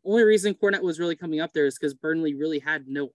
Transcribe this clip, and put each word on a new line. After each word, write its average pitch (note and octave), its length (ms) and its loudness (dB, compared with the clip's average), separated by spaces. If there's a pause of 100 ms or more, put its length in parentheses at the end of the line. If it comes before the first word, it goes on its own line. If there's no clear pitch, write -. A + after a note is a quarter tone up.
Only A3 220 4
reason G#3 300 4
Cornet G3 280 0
was E3+ 160 -2
really E3+ 180 -2
coming D#3 240 -6
up E3+ 120 -6
there D3 140 2
is C3+ 120 -2
'cause C#3+ 160 -4
Burnley D#3 400 -2
really D3+ 240 -4
had C#3+ 300 -6
no C#3 260 -6